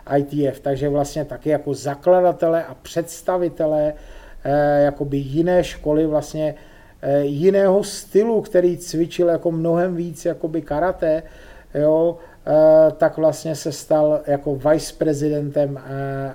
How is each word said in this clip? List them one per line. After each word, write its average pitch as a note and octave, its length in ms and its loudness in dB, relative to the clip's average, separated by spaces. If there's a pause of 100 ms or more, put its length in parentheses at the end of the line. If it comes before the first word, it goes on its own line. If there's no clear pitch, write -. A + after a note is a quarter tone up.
I C#3+ 160 0
T C#3+ 260 -2
F. B2+ 120 -6
Takže C#3 280 -4
vlastně C#3+ 360 -4
taky C3+ 260 -6
jako C#3+ 240 -2
zakladatele E3+ 880 2
a - 100 -16
představitele, D#3+ 1200 -4 (500)
eh, D3 380 2
jakoby C#3+ 340 -2
jiné D#3+ 480 0
školy, D3+ 420 0
vlastně, D3+ 480 -4 (480)
eh, C#3+ 220 2
jiného F#3+ 600 2
stylu, A3 560 0
který F3+ 360 2
cvičil E3+ 520 -2
jako E3 220 0
mnohem E3+ 460 0
víc E3+ 280 -8
jakoby D#3+ 380 -4
karate, F3+ 600 -2 (520)
jo, D#3+ 420 2 (300)
eh, D#3 460 6
tak D#3 240 0
vlastně D#3 380 0
se C#3+ 180 -6
stal D3+ 540 0
jako C#3+ 280 -2
viceprezidentem, D3 1200 -2
eh, C3+ 560 -8